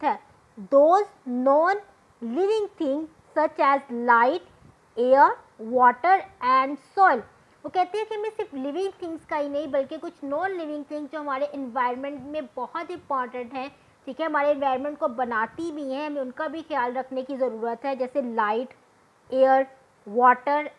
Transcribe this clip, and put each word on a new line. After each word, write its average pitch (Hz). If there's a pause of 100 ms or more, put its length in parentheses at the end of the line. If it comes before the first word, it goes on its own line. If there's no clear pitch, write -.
है। 233 (400)
Those 302 (240)
non-living 320 (140)
things 302 (320)
such 311
as 277 (120)
light, 240 (580)
air, 269 (320)
water 247 (260)
and 269 (220)
soil। 311 (420)
वो 294
कहते 359
हैं 440
कि 440
हमें 427
सिर्फ 427
living 285 (100)
things 330
का 320
ही 294
नहीं 285
बल्कि 277
कुछ 339 (120)
known 311
living 302
things 294
जो 311
हमारे 285
environment 262
में 294 (100)
बहुत 311
important 254
हैं, 269 (300)
ठीक 269
है, 320
हमारे 294
environment 277
को 320
बनाती 240
भी 285
हैं, 294
हमें 285
उनका 262
भी 311
ख्याल 254
रखने 262
की 269
ज़रूरत 233
है, 269
जैसे 254 (120)
light, 220 (580)
air, 262 (420)
water 247